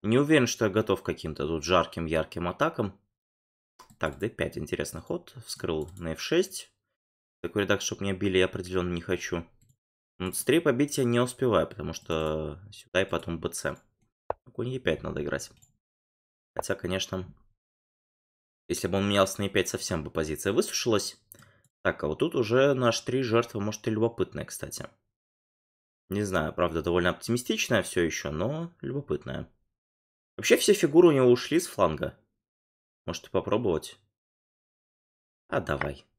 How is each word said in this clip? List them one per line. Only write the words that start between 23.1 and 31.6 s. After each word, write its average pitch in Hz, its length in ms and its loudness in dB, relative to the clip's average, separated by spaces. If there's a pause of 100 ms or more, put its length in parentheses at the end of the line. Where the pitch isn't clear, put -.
жертва, 113 380 0
может, 104 280 -4
и 113 40 0
любопытная, 107 540 -2
кстати. - 440 -12 (1200)
Не 101 140 -2
знаю, 87 300 0
правда, 82 280 0
довольно 87 280 2
оптимистичная 120 720 0
все - 180 0
еще, 80 300 -2
но 147 500 -4
любопытная. 127 680 -6 (880)
Вообще - 200 4
все - 160 4
фигуры 170 360 8
у - 20 6
него 131 160 6
ушли 123 320 4
с 185 80 -6